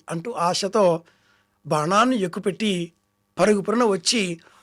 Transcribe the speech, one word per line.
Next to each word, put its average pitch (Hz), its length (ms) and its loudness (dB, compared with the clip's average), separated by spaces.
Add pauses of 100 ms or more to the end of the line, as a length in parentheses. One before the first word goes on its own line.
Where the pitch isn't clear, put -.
అంటూ 170 220 -8
ఆశతో 175 720 0 (640)
బాణాన్ని 185 520 2
ఎక్కుపెట్టి 185 760 -4 (480)
పరుగు 202 220 4
పరుగున 220 220 0
వచ్చి 190 560 -2 (240)